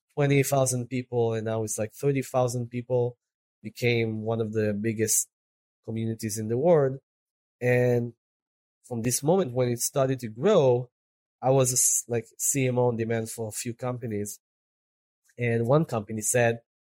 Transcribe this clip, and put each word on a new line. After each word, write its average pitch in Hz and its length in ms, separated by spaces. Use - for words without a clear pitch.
twenty 139 280
thousand 127 460
people, 120 460
and 110 100
now 110 180
it's, 107 160
like, 107 140
thirty 139 300
thousand 123 480
people, 123 480
became 113 600
one 113 180
of 107 140
the 107 180
biggest 107 560
communities 113 540
in 110 100
the 117 80
world. 143 400
And 123 540
from 117 180
this 120 200
moment 170 300
when 123 160
it 120 120
started 131 400
to 117 80
grow, 127 600
I 123 80
was 131 220
a - 20
s-, - 340
like, 117 180
C 131 300
M 123 100
O 123 100
on 117 80
demand 113 340
for 113 180
a 104 40
few 117 220
companies. 117 640
And 117 280
one 147 180
company 110 380
said, 120 380